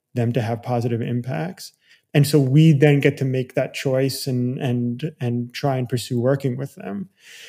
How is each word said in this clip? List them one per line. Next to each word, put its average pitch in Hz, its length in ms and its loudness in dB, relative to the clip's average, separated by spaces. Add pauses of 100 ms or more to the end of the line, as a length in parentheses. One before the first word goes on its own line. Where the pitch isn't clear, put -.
(120)
them 117 200 -2
to 120 100 0
have 110 200 -4
positive 120 380 -2
impacts. 123 720 -6 (400)
And 143 140 4
so 156 120 4
we 147 360 6
then 143 260 6
get 143 160 2
to - 80 -4
make 131 300 -4
that 131 180 -2
choice 135 540 -2
and, 127 320 -2
and, 120 600 -2
and 120 360 -4
try 135 240 -2
and 127 100 -4
pursue 120 320 -4
working 131 380 0
with 143 160 -10
them. 196 340 -10 (400)